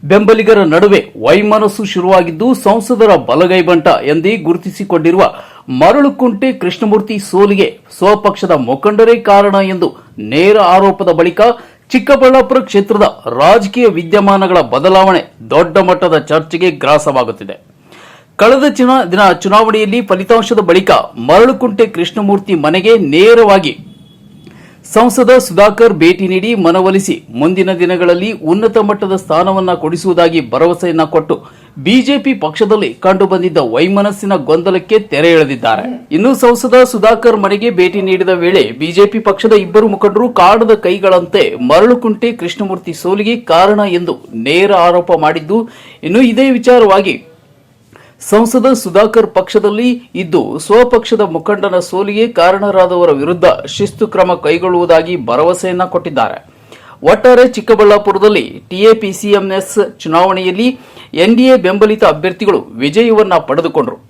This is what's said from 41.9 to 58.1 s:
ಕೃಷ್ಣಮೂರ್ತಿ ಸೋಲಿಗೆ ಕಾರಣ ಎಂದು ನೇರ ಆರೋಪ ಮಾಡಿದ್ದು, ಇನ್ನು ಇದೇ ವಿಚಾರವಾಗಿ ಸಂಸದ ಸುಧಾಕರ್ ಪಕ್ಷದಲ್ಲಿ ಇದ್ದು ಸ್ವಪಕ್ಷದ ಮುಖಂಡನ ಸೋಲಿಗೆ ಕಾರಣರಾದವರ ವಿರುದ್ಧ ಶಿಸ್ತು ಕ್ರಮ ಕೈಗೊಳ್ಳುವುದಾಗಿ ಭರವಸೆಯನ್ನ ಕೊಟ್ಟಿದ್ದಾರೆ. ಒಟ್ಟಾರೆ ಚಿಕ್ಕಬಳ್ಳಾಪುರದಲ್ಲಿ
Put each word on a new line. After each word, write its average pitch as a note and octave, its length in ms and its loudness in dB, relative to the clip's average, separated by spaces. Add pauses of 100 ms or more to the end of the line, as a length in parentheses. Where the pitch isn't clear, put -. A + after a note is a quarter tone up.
ಕೃಷ್ಣಮೂರ್ತಿ F3+ 640 -8
ಸೋಲಿಗೆ G#3 460 -4
ಕಾರಣ G3 400 2
ಎಂದು F3 400 -4 (140)
ನೇರ D#3+ 400 0
ಆರೋಪ F3 440 2
ಮಾಡಿದ್ದು, E3+ 520 -4 (340)
ಇನ್ನು F3+ 180 0
ಇದೇ C4 300 2
ವಿಚಾರವಾಗಿ A3 720 2 (1080)
ಸಂಸದ A#3 440 2
ಸುಧಾಕರ್ G#3+ 540 0
ಪಕ್ಷದಲ್ಲಿ G#3+ 880 -2
ಇದ್ದು D#3 440 -4
ಸ್ವಪಕ್ಷದ A3+ 640 0
ಮುಖಂಡನ F#3 580 -4
ಸೋಲಿಗೆ G3+ 480 -4
ಕಾರಣರಾದವರ F#3 840 0
ವಿರುದ್ಧ D#3+ 340 -2 (220)
ಶಿಸ್ತು G3+ 400 -6
ಕ್ರಮ F#3 260 0
ಕೈಗೊಳ್ಳುವುದಾಗಿ E3+ 920 -2
ಭರವಸೆಯನ್ನ F3 580 -2
ಕೊಟ್ಟಿದ್ದಾರೆ. E3+ 600 -6 (580)
ಒಟ್ಟಾರೆ A#3+ 440 4
ಚಿಕ್ಕಬಳ್ಳಾಪುರದಲ್ಲಿ G#3 1200 0